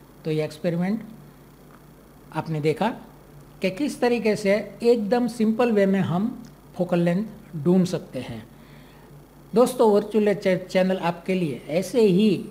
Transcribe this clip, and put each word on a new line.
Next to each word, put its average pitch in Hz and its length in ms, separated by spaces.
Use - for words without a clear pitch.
तो 160 60
ये 156 120
एक्सपेरिमेंट 175 600
आपने 156 280
देखा 156 280
कि 190 100
किस 277 300
तरीके 233 340
से 202 480
एकदम 233 440
simple 220 440
वे 202 140
में 196 140
हम 180 440
focal 175 220
लेंथ 175 260
ढूंढ 175 300
सकते 156 340
हैं। 117 280
दोस्तों, 240 360
virtual 208 420
चे-, 185 240
channel 185 400
आपके 170 380
लिए 151 340
ऐसे 190 320
ही 202 500